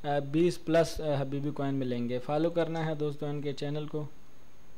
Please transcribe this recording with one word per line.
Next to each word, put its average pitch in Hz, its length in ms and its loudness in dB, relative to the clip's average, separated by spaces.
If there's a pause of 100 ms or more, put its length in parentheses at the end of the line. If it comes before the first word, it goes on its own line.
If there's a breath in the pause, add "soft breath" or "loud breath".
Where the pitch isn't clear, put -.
अ, 143 160 2
बीस 160 360 4
प्लस, 160 440 2
अ, 151 160 2
हबीबी 139 340 0
कॉइन 139 240 0
मिलेंगे। 123 440 0
फॉलो 151 320 2
करना 165 300 0
है 160 160 0
दोस्तों 147 340 -2
इनके 143 220 -2
चैनल 147 340 -2
को। 147 220 -4 (680)